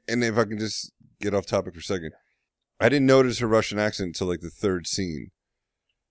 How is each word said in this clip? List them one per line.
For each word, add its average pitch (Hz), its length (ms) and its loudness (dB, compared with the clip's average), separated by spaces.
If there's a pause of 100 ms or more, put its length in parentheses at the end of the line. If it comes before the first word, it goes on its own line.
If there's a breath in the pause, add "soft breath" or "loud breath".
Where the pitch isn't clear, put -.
And 120 160 0
if 113 160 0
I 117 60 4
can 104 160 -8
just - 320 -6 (280)
get 101 140 -2
off 101 120 0
topic 196 280 -2
for 82 60 -16
a - 20 -14
second, 85 300 -6 (680)
I 117 100 4
didn't 135 180 4
notice 131 340 6
her 117 80 0
Russian 107 320 2
accent 104 280 -2
until, 90 200 -4
like, 87 120 -2
the 85 100 -10
third 92 360 -2
scene. 80 460 -6 (800)